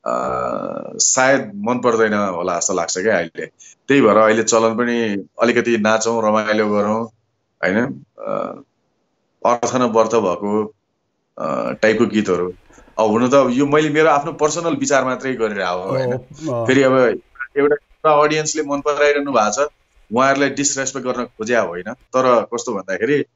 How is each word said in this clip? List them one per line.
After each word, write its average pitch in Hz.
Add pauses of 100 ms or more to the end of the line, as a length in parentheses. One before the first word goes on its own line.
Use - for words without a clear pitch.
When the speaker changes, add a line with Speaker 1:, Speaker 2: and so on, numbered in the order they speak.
Speaker 1:
अ, 58 (840)
सायद 131
मन 113
पर्दैन 113
होला 90
जस्तो 95
लाग्छ 87
क्या 101
अहिले। 82 (420)
त्यही 139
भएर 107
अहिले 110
चलन 113
पनि 113 (160)
अलिकति 117
नाचौँ, 110
रमाइलो 107
गरौँ, 104 (600)
होइन? 110 (140)
अ, 50 (880)
अर्थ 120
न 127
व्यर्थ 110
भएको, 104 (640)
अ, 64
टाइपको 110
गीतहरू। 90 (460)
अब 110
हुन 113
त 123 (180)
यो 135
मैले 151
मेरो 156
आफ्नो 147
पर्सनल 156
विचार 135
मात्रै 127
गरेर 107
हो, 90
होइन? 127
Speaker 2:
अँ। 123
Speaker 1:
फेरि 131
अब 131
एउटा, 123 (400)
एउटा 147
अडियन्सले 156
मन 143
पराइरहनु 143
भएको 113
छ, 151 (440)
उहाँहरूलाई 135
disrespect 135
गर्न 120
खोज्या 113
होइन। 90
तर 123
कस्तो 120
भन्दाखेरि 98 (120)